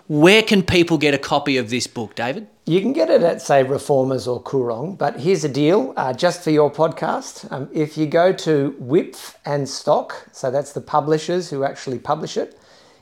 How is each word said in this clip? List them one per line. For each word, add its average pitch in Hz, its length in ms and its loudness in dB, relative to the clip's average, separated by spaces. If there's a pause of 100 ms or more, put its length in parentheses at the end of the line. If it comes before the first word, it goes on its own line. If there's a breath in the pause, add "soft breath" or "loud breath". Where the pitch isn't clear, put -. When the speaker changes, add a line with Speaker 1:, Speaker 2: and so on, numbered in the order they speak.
Speaker 1:
Where 175 340 6
can 214 220 2
people 170 340 2
get 143 160 2
a 139 60 0
copy 139 380 0
of 117 120 -2
this 120 160 -2
book, - 300 -10
David? 147 320 -6 (180)
Speaker 2:
You 170 160 2
can 233 120 -2
get 320 180 0
it - 100 4
at, 170 220 0
say, 143 180 4
Reformers 131 680 0
or 123 140 -4
Koorong, 131 560 -4
but - 220 -4
here's 160 240 0
the 151 60 -2
deal, 160 460 2
uh, 131 180 -2
just 170 300 -2
for - 60 0
your 151 220 4
podcast. 160 800 -4
Um, 139 200 -8
if 151 240 -2
you 156 120 -2
go 170 260 4
to 147 480 0
Wipf - 540 -4 (100)
and 143 240 -4
Stock, - 600 -2
so - 180 -6
that's 139 240 -4
the 131 80 -6
publishers 156 680 -2
who 139 120 -4
actually 135 360 -6
publish 156 380 -4
it, - 220 -8 (420 soft breath)